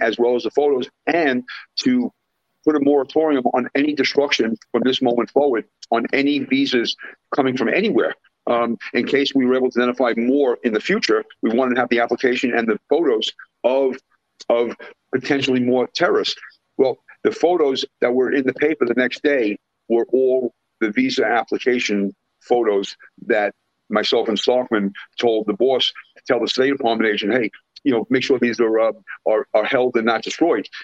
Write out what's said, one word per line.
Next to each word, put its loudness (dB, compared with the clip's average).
as -2
well 2
as -4
the -4
photos, 0
and 0
to 0
put 2
a 0
moratorium 2
on -2
any 0
destruction 0
from 0
this 0
moment 0
forward 2
on 0
any 0
visas 0
coming 0
from -2
anywhere." 0
Um, -2
in -2
case 0
we 2
were 2
able 0
to -2
identify 0
more 0
in 0
the 0
future, 0
we 0
wanted 0
to 0
have 0
the 0
application 0
and -2
the 0
photos 0
of, 2
of 0
potentially 0
more 2
terrorists. 0
Well, 2
the 0
photos 2
that 2
were 2
in 0
the 0
paper 0
the 0
next -2
day 0
were 2
all 2
the 0
visa 0
application -2
photos 0
that 0
myself 0
and -2
Stockman 0
told 0
the -2
boss 0
to -20
tell 0
the -2
State 0
Department 0
agent, -2
"Hey, 0
you 2
know, 0
make 0
sure 0
these 0
are, 2
uh, 2
are, 0
are 2
held 0
and 0
not 0
destroyed." -2